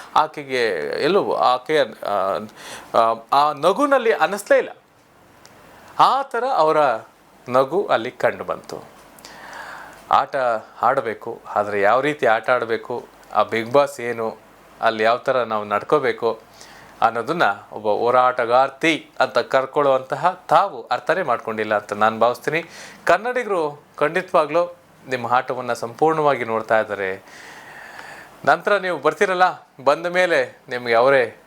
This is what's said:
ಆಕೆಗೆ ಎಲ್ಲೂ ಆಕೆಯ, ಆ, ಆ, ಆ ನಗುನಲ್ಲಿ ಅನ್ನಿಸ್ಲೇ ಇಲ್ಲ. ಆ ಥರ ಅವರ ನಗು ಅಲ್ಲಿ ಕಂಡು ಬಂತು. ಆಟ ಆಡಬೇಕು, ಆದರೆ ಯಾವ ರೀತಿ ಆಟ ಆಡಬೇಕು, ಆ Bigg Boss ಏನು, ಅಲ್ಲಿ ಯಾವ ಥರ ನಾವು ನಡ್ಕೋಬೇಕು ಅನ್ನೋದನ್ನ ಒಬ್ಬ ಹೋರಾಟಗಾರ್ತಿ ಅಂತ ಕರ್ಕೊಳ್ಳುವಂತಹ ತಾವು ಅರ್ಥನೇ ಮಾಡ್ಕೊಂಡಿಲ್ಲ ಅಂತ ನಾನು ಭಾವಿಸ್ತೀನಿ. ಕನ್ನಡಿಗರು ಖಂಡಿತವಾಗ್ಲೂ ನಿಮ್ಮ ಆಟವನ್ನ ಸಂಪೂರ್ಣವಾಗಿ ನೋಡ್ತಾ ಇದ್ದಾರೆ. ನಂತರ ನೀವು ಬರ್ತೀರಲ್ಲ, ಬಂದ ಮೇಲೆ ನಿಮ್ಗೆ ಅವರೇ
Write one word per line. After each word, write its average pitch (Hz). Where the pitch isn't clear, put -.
ಆಕೆಗೆ 135
ಎಲ್ಲೂ 151
ಆಕೆಯ, 127
ಆ, 110
ಆ, 113
ಆ 147
ನಗುನಲ್ಲಿ 220
ಅನ್ನಿಸ್ಲೇ 196
ಇಲ್ಲ. 208
ಆ 214
ಥರ 240
ಅವರ 156
ನಗು 135
ಅಲ್ಲಿ 123
ಕಂಡು 98
ಬಂತು. 87
ಆಟ 135
ಆಡಬೇಕು, 117
ಆದರೆ 104
ಯಾವ 110
ರೀತಿ 143
ಆಟ 113
ಆಡಬೇಕು, 120
ಆ 107
Bigg 113
Boss 139
ಏನು, 117
ಅಲ್ಲಿ 113
ಯಾವ 113
ಥರ 127
ನಾವು 110
ನಡ್ಕೋಬೇಕು 113
ಅನ್ನೋದನ್ನ 117
ಒಬ್ಬ 107
ಹೋರಾಟಗಾರ್ತಿ 127
ಅಂತ 131
ಕರ್ಕೊಳ್ಳುವಂತಹ 135
ತಾವು 156
ಅರ್ಥನೇ 147
ಮಾಡ್ಕೊಂಡಿಲ್ಲ 110
ಅಂತ 104
ನಾನು 110
ಭಾವಿಸ್ತೀನಿ. 123
ಕನ್ನಡಿಗರು 190
ಖಂಡಿತವಾಗ್ಲೂ 170
ನಿಮ್ಮ 123
ಆಟವನ್ನ 123
ಸಂಪೂರ್ಣವಾಗಿ 139
ನೋಡ್ತಾ 113
ಇದ್ದಾರೆ. 98
ನಂತರ 170
ನೀವು 185
ಬರ್ತೀರಲ್ಲ, 180
ಬಂದ 151
ಮೇಲೆ 175
ನಿಮ್ಗೆ 123
ಅವರೇ 123